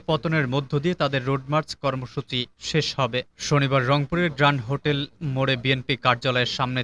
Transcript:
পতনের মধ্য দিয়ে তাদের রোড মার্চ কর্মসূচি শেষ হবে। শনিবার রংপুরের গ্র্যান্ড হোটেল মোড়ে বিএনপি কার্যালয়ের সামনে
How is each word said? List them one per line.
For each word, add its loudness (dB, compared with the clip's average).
পতনের 0
মধ্য -2
দিয়ে 0
তাদের 0
রোড 0
মার্চ 0
কর্মসূচি -4
শেষ 0
হবে। 0
শনিবার 4
রংপুরের 0
গ্র্যান্ড 4
হোটেল 0
মোড়ে 0
বিএনপি 0
কার্যালয়ের 2
সামনে -2